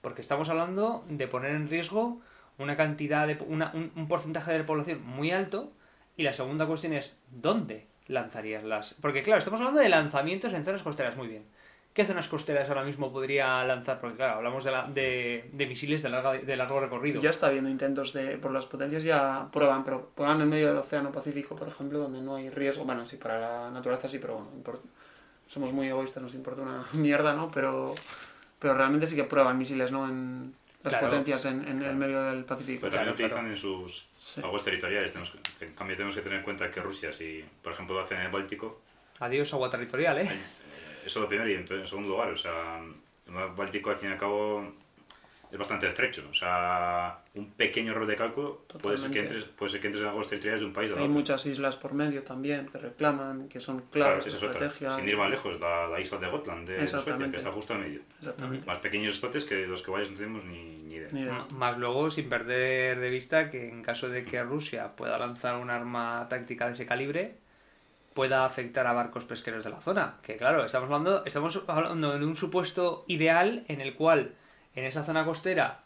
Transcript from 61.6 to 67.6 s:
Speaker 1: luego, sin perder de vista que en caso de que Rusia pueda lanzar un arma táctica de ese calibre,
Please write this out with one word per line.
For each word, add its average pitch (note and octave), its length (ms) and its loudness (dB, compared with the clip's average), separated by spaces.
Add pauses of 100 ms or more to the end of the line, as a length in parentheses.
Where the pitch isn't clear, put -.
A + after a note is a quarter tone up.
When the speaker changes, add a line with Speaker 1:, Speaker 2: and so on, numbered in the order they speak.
Speaker 1:
luego, B2+ 320 2
sin D3+ 180 -4
perder B2+ 720 2
de B2+ 80 0
vista D3 400 2
que B2 220 -8
en A#2 120 -12
caso A#2+ 280 -2
de B2 160 -4
que B2 160 -2
Rusia A#2+ 540 -4
pueda - 220 -2
lanzar A#2+ 380 -2
un B2 140 -4
arma A#2+ 580 -2
táctica A#2+ 380 -2
de A#2+ 80 -2
ese G#2+ 100 -8
calibre, C#3+ 520 -2 (760)